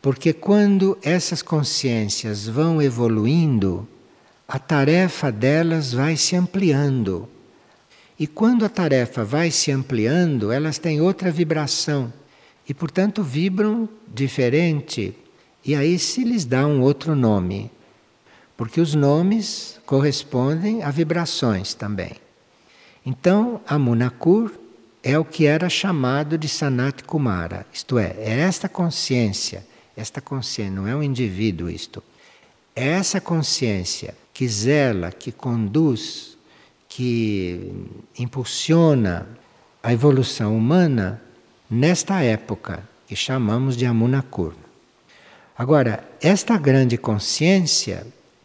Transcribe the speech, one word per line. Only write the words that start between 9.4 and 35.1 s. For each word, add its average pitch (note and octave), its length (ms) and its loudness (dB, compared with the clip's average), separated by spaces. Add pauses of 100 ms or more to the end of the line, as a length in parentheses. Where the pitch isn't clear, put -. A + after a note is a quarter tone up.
se C#3+ 220 0
ampliando, C3 800 0
elas C#3+ 260 -2
têm D#3 240 -2
outra F#3+ 300 0
vibração D3+ 840 -2 (560)
e, C#3 40 -4
portanto, G3 500 -2
vibram G3 680 0 (180)
diferente. C3 1080 0 (500)
E C#3 80 0
aí D#3 240 2
se - 260 -2
lhes A3+ 220 0
dá C3 220 2
um C#3+ 140 2
outro C#3+ 340 2
nome, G#2 560 0 (840)
porque A2+ 240 -6
os D#3+ 140 0
nomes E3+ 920 0
correspondem D3 1000 0
a C#3+ 80 -2
vibrações D3 800 -2
também. G2+ 380 -8 (920)
Então, G3+ 640 0
Amuna B2 440 2
Kur G#3 420 2 (480)
é C#3 160 0
o D#3 80 0
que - 200 0
era D#3+ 220 2
chamado D3+ 680 -2
de D#3 100 -4
Sanat C3+ 560 -2
Kumara, F#2 680 -4
isto - 240 -2
é, G2 220 0
é A2 200 -2
esta F#3 300 0
consciência, A#2+ 960 -2 (320)
esta A2 240 -10
consciência, A2+ 520 -6
não F#2+ 140 -4
é A#2+ 80 -4
um D3+ 80 -2
indivíduo G#2 680 -2
isto, - 320 -12 (720)
é B2+ 120 -2
essa F#3 320 0
consciência A2+ 960 -2 (180)
que B2+ 140 -4
zela, A2 640 0